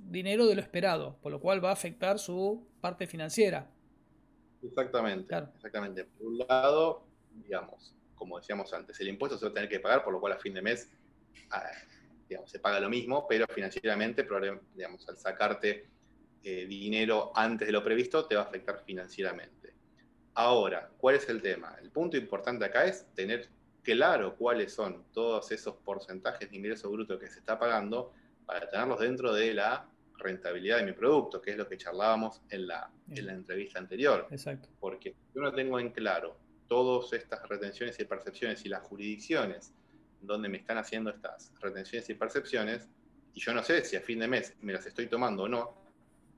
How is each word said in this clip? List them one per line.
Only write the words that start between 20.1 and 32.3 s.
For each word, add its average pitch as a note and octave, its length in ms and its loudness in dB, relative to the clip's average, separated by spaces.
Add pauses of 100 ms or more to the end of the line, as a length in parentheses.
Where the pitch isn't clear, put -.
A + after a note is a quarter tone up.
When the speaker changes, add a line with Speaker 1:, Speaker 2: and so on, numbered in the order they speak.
Speaker 2:
Ahora, A2 640 4
¿cuál C3 180 8
es C#3 140 2
el A2+ 120 0
tema? F2 400 -2
El F2+ 100 -18
punto E3 260 0
importante A2 480 -2
acá A#2+ 200 4
es F#3 280 -2
tener A2 360 -4 (340)
claro A#2 520 4
cuáles A2+ 380 2
son F#2+ 400 -4
todos A2+ 380 0
esos G#2 240 -6
porcentajes G2 760 -6
de G2 80 -14
ingreso G#2 320 -4
bruto G#2 300 -4
que - 100 -14
se - 80 -20
está A2 220 -2
pagando A#2 540 0 (300)
para F2+ 240 -6
tenerlos A2+ 320 0
dentro B2 320 2
de A2 220 4
la G#2+ 340 0 (300)
rentabilidad F#2 600 0
de A2+ 80 2
mi F#2+ 80 -2
producto, B2 460 4
que - 120 -6
es G#2 60 -4
lo G#2 120 -4
que F#2+ 80 -10
charlábamos A2 720 0